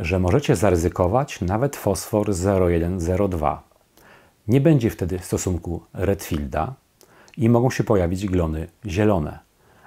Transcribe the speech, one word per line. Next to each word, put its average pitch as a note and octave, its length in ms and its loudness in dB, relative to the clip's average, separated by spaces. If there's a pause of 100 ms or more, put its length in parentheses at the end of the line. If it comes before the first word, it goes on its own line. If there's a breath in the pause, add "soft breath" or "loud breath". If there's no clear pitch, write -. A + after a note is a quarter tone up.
że F2 160 0
możecie G#2 380 2
zaryzykować F#2 840 0
nawet A2 360 -2
fosfor G#2 580 -2
zero F#2 340 2
jeden, F2 320 0
zero F#2 280 0
dwa. D2+ 340 -2 (840 soft breath)
Nie C3 120 4
będzie C#3 300 4
wtedy F2+ 280 -4
stosunku F2 640 -4 (120)
Redfielda F2+ 800 -4 (600 soft breath)
i A2+ 120 2
mogą A#2+ 220 4
się - 140 -4
pojawić F#2+ 420 0
glony E2 420 -2 (180)
zielone, F#2 520 0 (480 soft breath)